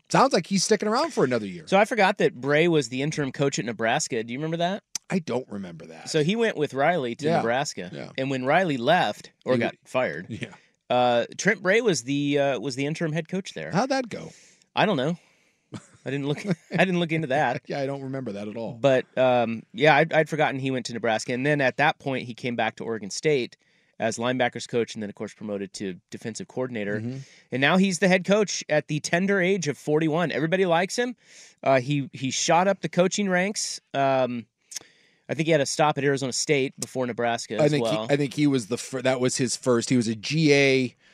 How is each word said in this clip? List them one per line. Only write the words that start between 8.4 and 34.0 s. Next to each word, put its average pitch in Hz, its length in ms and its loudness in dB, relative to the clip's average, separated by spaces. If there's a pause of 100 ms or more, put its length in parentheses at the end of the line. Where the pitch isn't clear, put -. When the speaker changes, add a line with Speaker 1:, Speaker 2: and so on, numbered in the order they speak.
Speaker 2:
Riley 156 320 2
left 123 540 0 (140)
or 123 80 2
Speaker 1:
He 123 60 2
Speaker 2:
got 107 140 -2
Speaker 1:
w-, - 120 -20
Speaker 2:
fired, 95 440 -2
Speaker 1:
yeah. 104 240 -12 (360)
Speaker 2:
uh, 123 360 4 (120)
Trent 202 240 2
Bray 202 200 4
was 170 220 0
the, 143 360 0
uh, 139 200 2
was 120 160 -6
the 135 100 -4
interim 160 260 -2
head 160 160 -6
coach 190 260 -8
there. 78 180 -8
Speaker 1:
How'd 226 180 0
that 269 200 -2
go? - 220 -14 (440)
Speaker 2:
I 131 100 4
don't 196 120 0
know. 151 200 -2 (880)
I 131 40 -6
didn't 139 180 -4
look, 147 180 -4
<laughs> - 260 -6
I - 60 -4
didn't 180 240 2
look 160 100 -2
into 160 160 -2
that. 135 360 0
Speaker 1:
<laughs> - 40 -20
Yeah, 151 120 -6
I 139 60 -4
don't 139 180 -6
remember 131 280 -8
that 101 160 -8
at 104 80 -10
all. 113 240 -8
Speaker 2:
But, 131 260 4 (120)
um, 120 460 2 (100)
yeah, 143 220 4
I'd, 160 180 2
I'd 156 160 2
forgotten 139 300 -2
he 131 120 -4
went 127 160 -4
to 120 60 -8
Nebraska. 113 400 -2
And 127 120 -4
then 147 160 2
at 127 160 0
that 151 220 0
point, 127 260 -6
he 123 80 -12
came 120 220 -6
back 113 220 -2
to 113 80 -10
Oregon 110 240 -6
State 135 480 -2 (420)
as 110 180 -2
linebackers 123 500 -2
coach 117 280 -2
and 110 80 -8
then, 101 60 -8
of 101 60 -14
course, 107 180 -10
promoted 101 400 -8
to 95 220 -8 (140)
defensive 107 380 -10
coordinator. 110 540 -4
Speaker 1:
Mm-hmm. 123 160 -8 (340)
Speaker 2:
And 127 100 0
now 151 160 4
he's 190 220 2
the 196 80 4
head 180 180 4
coach 202 420 2
at 151 200 0
the 151 120 -2
tender 196 400 0
age 180 280 0
of 135 100 -4
forty-one. 156 540 0
Everybody 160 340 0
likes 175 320 0
him. 240 180 -2 (480)
Uh, 135 160 4
he, 139 340 -2
he 131 180 -6
shot 175 360 2
up 196 140 0
the 170 80 -4
coaching 185 400 0
ranks. 185 500 -2 (140)
Um, 131 540 0 (800)